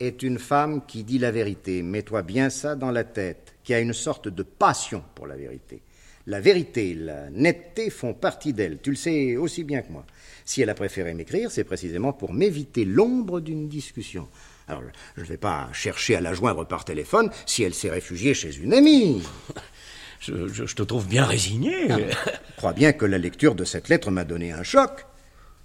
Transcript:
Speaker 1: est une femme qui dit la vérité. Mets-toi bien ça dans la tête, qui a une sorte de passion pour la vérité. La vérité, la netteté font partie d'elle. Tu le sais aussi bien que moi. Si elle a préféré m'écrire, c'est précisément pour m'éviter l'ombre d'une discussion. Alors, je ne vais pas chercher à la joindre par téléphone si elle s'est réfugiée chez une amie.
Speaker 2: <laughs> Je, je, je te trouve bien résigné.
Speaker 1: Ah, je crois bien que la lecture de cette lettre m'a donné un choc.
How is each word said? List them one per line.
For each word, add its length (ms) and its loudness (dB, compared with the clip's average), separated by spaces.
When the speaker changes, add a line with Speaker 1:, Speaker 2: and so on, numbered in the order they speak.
Speaker 1:
est 220 -4
une 160 0
femme 480 2
qui 180 -10
dit 140 0
la 140 2
vérité. 500 -2
Mets-toi 400 -4
bien 280 0
ça 260 -6
dans 140 -4
la 140 0
tête, 500 -8
qui 100 0
a 60 4
une 140 -2
sorte 340 -4
de 140 -6
passion 600 0
pour 120 -16
la 100 -12
vérité. 460 -14
La 100 -4
vérité, 560 2
la 360 -10
netteté 600 0
font 240 -6
partie 380 -4
d'elle. 280 -2
Tu 100 -4
le 60 -2
sais 400 0
aussi 280 -4
bien 180 -4
que 80 -16
moi. 140 -14
Si 180 -2
elle 80 2
a 40 -2
préféré 400 -6
m'écrire, 360 -4
c'est 140 -2
précisément 480 -4
pour 200 -8
m'éviter 520 0
l'ombre 560 2
d'une 280 -6
discussion. 600 -10
Alors, 140 -8
je 60 -12
ne 40 -12
vais 100 -8
pas 360 -2
chercher 420 0
à 60 2
la 120 -2
joindre 320 0
par 200 -6
téléphone 440 2
si 200 0
elle 100 0
s'est 160 -4
réfugiée 440 0
chez 220 -6
une 160 0
amie. 500 8
Speaker 2:
<laughs> 100 -14
Je, 260 -6
je, 200 -6
je 100 -8
te 80 -2
trouve 240 -2
bien 160 6
résigné. 500 0
Speaker 1:
Ah, 80 4
je 580 -4
crois 160 0
bien 200 8
que 120 2
la 140 4
lecture 380 4
de 80 -2
cette 240 -6
lettre 240 4
m'a 100 0
donné 300 -4
un 100 -8
choc. 420 2